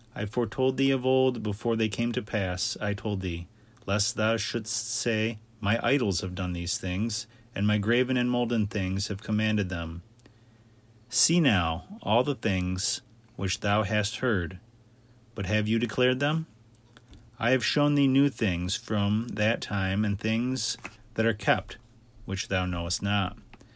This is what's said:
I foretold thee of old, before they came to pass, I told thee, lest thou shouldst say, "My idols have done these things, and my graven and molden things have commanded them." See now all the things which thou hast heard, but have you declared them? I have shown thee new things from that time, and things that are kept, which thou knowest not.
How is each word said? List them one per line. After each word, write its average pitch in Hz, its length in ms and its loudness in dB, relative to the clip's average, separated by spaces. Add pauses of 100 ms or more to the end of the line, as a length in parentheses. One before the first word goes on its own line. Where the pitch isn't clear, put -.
(160)
I 107 100 -4
foretold 127 520 0
thee 135 140 4
of 127 160 0
old, 131 340 4
before 107 340 0
they 113 140 0
came 117 220 -2
to 117 100 -2
pass, 95 580 -4
I 104 140 -2
told 98 280 -2
thee, 85 260 -4 (400)
lest 104 280 0
thou 110 220 2
shouldst - 500 -4
say, 110 520 -2 (200)
"My 104 220 0
idols 120 400 2
have 90 140 -6
done 90 180 -2
these 85 240 -4
things, 95 480 -4 (300)
and 104 100 0
my 107 140 4
graven 120 360 2
and 123 140 0
molden 120 400 0
things 95 380 -2
have 98 160 -6
commanded 107 460 0
them." 85 340 -6 (1080)
See - 300 4
now 87 460 2 (180)
all 113 200 4
the 143 120 -2
things 90 640 -2 (360)
which 95 240 -2
thou 104 200 2
hast 104 360 -2
heard, 92 420 -2 (760)
but 92 140 -6
have 107 200 0
you 113 120 2
declared 127 400 0
them? 156 260 0 (920)
I 113 100 0
have 127 160 2
shown 147 300 2
thee 139 120 4
new 139 220 6
things 90 460 0
from 107 540 0
that 107 320 0
time, 98 440 0
and 98 140 0
things 123 580 -2 (380)
that 110 100 2
are 113 80 4
kept, - 440 0 (480)
which - 240 -6
thou 92 180 0
knowest 87 340 -4
not. 101 340 0 (400)